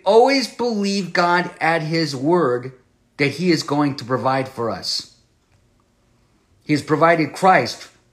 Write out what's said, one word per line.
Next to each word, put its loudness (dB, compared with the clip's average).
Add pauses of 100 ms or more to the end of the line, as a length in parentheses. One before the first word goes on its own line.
always 4
believe -4
God 2 (100)
at 0
his -2
word 0 (460)
that 0
he 0
is 2
going -2
to -12
provide -2
for -6
us. -8 (1500)
He -4
has 0
provided 2
Christ, 2 (240)